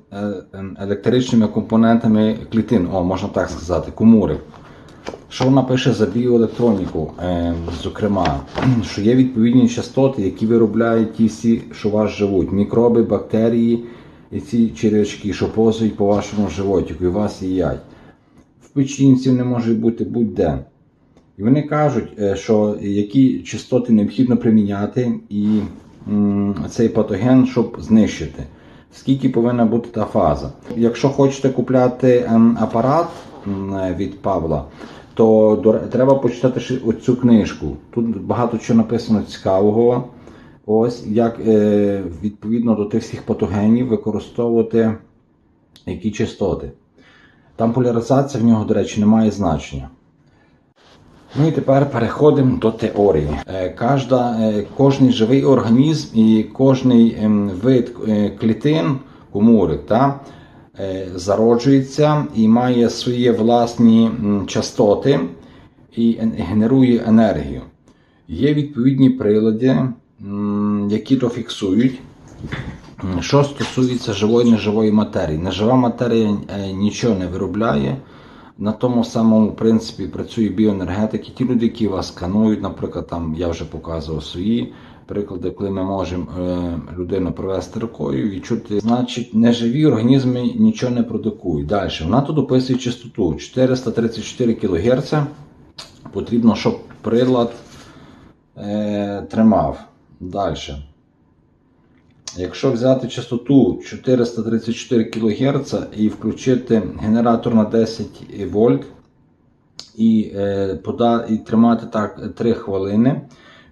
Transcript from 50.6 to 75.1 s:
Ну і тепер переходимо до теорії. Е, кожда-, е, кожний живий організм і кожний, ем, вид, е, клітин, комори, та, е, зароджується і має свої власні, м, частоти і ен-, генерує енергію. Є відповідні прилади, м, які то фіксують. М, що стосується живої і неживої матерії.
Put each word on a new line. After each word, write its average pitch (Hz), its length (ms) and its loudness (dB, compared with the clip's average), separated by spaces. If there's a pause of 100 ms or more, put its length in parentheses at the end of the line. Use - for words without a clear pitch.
Ну 156 80 4
і - 20 0
тепер 139 400 2
переходимо 127 680 2
до 110 120 2
теорії. 98 580 2 (180)
Е, 92 240 -6
кожда-, 123 720 0
е, 107 260 0 (100)
кожний 135 360 4
живий 113 320 2
організм 131 720 2
і 110 240 6
кожний, 123 800 4
ем, 107 280 2
вид, 117 480 0 (120)
е, 104 220 0 (100)
клітин, 147 580 0 (340)
комори, 101 440 4
та, 131 440 0 (600)
е, 95 340 -8
зароджується 131 1200 2
і 110 140 4
має 120 420 4
свої 123 400 0
власні, 113 760 4
м, 104 400 -2
частоти 110 720 0 (760)
і 117 240 2
ен-, 113 180 -2
генерує 117 680 2
енергію. 85 560 2 (640)
Є 113 260 0
відповідні 135 560 2
прилади, 110 680 2 (420)
м, 104 720 -4
які 113 260 0
то 123 120 0
фіксують. 113 720 -2 (1040)
М, 90 180 -4
що 139 220 2
стосується 123 680 -4
живої 110 360 2
і - 20 6
неживої 107 420 2
матерії. 98 460 0